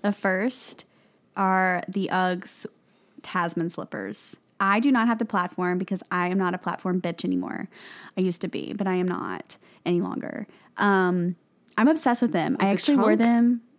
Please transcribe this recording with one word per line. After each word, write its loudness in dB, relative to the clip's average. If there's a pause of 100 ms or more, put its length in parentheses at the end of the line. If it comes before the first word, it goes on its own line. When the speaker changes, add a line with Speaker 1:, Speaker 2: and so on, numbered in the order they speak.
Speaker 1:
The 2
first -2 (520)
are 2
the -4
Uggs -2 (560)
Tasman -2
slippers. -10 (220)
I 2
do 4
not 4
have 2
the 0
platform -2
because -4
I 0
am 0
not 2
a -6
platform -2
bitch -4
anymore. -4 (500)
I -2
used 0
to -6
be, -8
but -4
I 0
am 0
not -6 (280)
any 2
longer. -6 (280)
Um, 2 (420)
I'm 4
obsessed 2
with 2
them. 0
I 2
Speaker 2:
Like 4
the 2
Speaker 1:
actually 2
wore 6
Speaker 2:
chunk? 6
Speaker 1:
them. 4 (180)